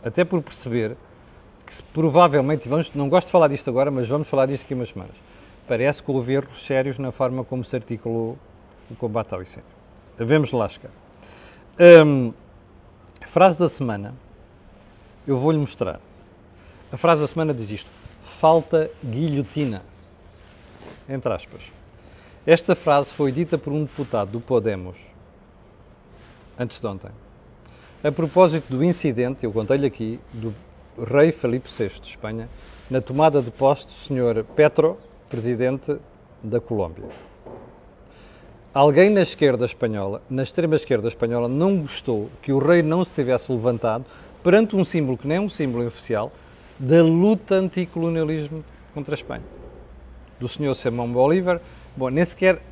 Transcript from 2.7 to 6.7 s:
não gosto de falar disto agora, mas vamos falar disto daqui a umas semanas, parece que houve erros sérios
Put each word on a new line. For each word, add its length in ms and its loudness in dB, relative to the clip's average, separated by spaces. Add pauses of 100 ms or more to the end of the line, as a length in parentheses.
não 140 -4
gosto 200 2
de 40 -18
falar 160 4
disto 220 -4
agora, 200 0
mas 200 -4
vamos 180 -4
falar 180 0
disto 180 -6
daqui 100 -10
a 40 -6
umas 120 -8
semanas, 260 -16 (500)
parece 380 -2
que 80 -6
houve 220 -2
erros 320 -6
sérios 340 -2